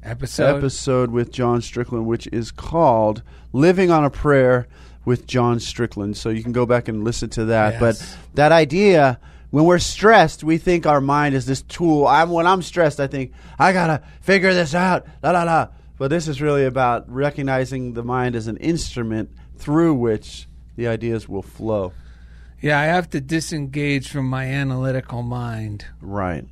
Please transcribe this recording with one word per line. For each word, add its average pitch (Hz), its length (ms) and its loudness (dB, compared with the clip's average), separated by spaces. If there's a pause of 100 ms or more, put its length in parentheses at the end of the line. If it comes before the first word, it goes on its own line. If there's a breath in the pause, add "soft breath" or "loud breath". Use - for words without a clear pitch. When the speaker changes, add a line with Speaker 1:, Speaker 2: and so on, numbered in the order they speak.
Speaker 1:
Episode? 135 540 -2
Speaker 2:
episode 127 520 0
with 117 220 -2
John 120 280 0
Strickland, 117 460 -6
which 117 260 -4
is 113 200 -6
called 113 720 0 (300 soft breath)
"Living 175 380 4
on 156 140 4
a 135 60 2
Prayer 127 580 2 (360 soft breath)
with 123 220 -2
John 120 320 0
Strickland." 107 580 -6
So - 120 -6
you 113 160 -2
can 120 80 -6
go 123 120 2
back 120 220 0
and 110 160 -6
listen 113 280 -4
to 113 160 -4
that. 110 280 2
Speaker 1:
Yes. 117 60 -6
Speaker 2:
But 117 360 -2 (180)
that 151 180 6
idea, 156 680 4 (320 soft breath)
when 151 140 4
we're 175 160 6
stressed, 185 640 4
we 160 120 2
think 170 300 0
our 147 140 4
mind 143 340 0
is 123 120 -2
this 135 160 -4
tool. 156 440 0
I'm, 156 240 4
when 170 160 2
I'm 185 160 4
stressed, 156 380 0
I 139 80 -2
think, 135 240 -8 (260 loud breath)
"I 180 140 4
gotta 170 280 0 (200 soft breath)
figure 190 340 2
this 165 180 0
out, 175 320 0 (200 loud breath)
la, 156 80 2
la, 175 100 2
la." 165 240 2 (320 soft breath)
But 135 120 -2
this 160 180 -2
is 135 120 -6
really 143 240 2
about 123 480 -2
recognizing 131 840 -4
the 117 100 -8
mind 123 320 -2
as 110 100 -6
an 110 120 -6
instrument 113 720 -4 (260 soft breath)
through 160 380 2
which 117 520 -4 (300)
the 117 100 -6
ideas 113 420 -4
will 98 140 -8
flow. 104 500 -6 (680 soft breath)
Speaker 1:
Yeah, 147 180 0
I 147 60 0
have 170 260 0
to 147 100 -6
disengage 143 880 -4
from 135 200 -4
my 131 160 -4
analytical 131 800 -4
mind. 117 600 -8 (160)
Speaker 2:
Right. 92 520 -6